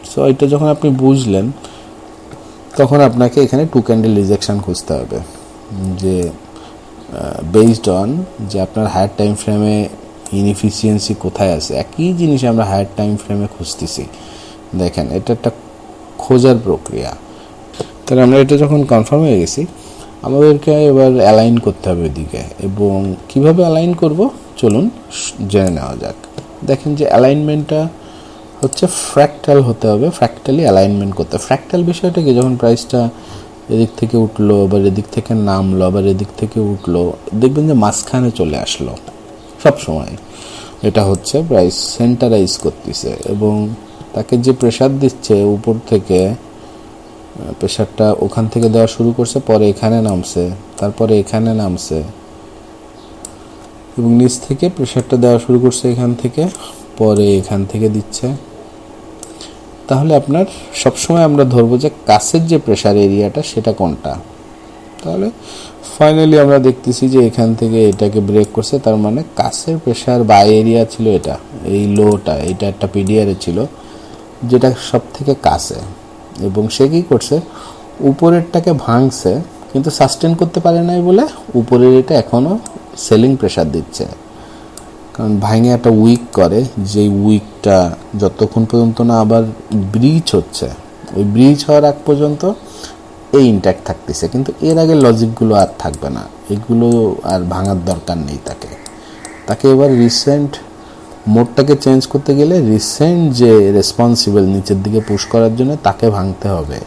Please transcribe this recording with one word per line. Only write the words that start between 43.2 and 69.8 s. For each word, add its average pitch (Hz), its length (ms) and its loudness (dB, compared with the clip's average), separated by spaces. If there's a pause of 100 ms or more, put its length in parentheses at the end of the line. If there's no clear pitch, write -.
এবং 104 220 -2 (600)
তাকে 113 200 -2 (100)
যে 131 160 4
প্রেশার 131 320 2 (100)
দিচ্ছে 127 320 0 (220)
উপর 107 180 -2 (160)
থেকে, 95 280 0 (120)
আহ, 120 40 -4 (1200)
প্রেশারটা - 480 -2 (200)
ওখান 110 260 -4
থেকে 117 220 0
দেওয়া 113 220 4
শুরু 117 200 0
করছে, 120 200 -4 (140)
পরে 107 220 4
এখানে 113 260 0 (100)
নামছে, 90 360 -4 (360)
তারপরে 107 320 -2 (100)
এখানে 113 280 -2 (120)
নামছে 90 360 -6 (2000)
এবং 117 120 0 (100)
নিচ 123 140 2 (120)
থেকে 143 200 -4 (100)
প্রেশারটা 127 480 -2
দেওয়া 120 220 4
শুরু 123 180 4
করছে 127 200 0 (100)
এখান 120 160 -2 (120)
থেকে, 127 200 -4 (580)
পরে 104 260 4 (140)
এখান 98 200 -4 (100)
থেকে 110 260 -2
দিচ্ছে। - 300 -8 (1600)
তাহলে 147 320 0
আপনার 160 260 0 (360)
সবসময় - 460 0
আমরা 143 160 4 (100)
ধরবো 117 200 4 (100)
যে 151 60 0 (200)
কাছের 107 400 2
যে 160 140 2
প্রেশার 104 320 0 (100)
এরিয়াটা 101 340 0 (100)
সেটা 107 300 -2
কোনটা। 76 320 -4 (920)
তাহলে 185 260 -4 (640)
finally 156 500 4
আমরা 139 140 6 (100)
দেখতেছি 123 360 -2 (100)
যে 131 140 8
এখান 113 200 0 (120)
থেকে 113 180 0 (120)
এটাকে 104 380 0
ব্রেক 104 280 2
করছে, 113 180 -4 (100)
তার 110 200 2
মানে 117 160 -2 (200)
কাছের - 440 -4